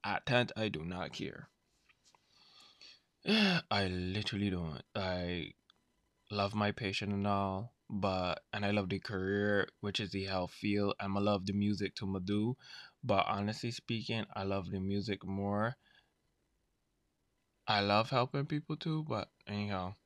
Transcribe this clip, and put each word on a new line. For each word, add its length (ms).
At 220
times, 300
I 120
do 160
not 280
care. 360
<sighs> 20
I 600
literally 640
don't. 320
I 580
love 240
my 180
patient 400
and 140
all, 460
but, 540
and 120
I 80
love 160
the 100
career, 680
which 200
is 100
the 140
health 280
field, 460
and 180
I 40
love 260
the 60
music 440
to 100
my 160
do. 340
But 240
honestly 420
speaking, 640
I 80
love 280
the 100
music 440
more. 520
I 120
love 300
helping 360
people 300
too, 320
but 200
anyhow 480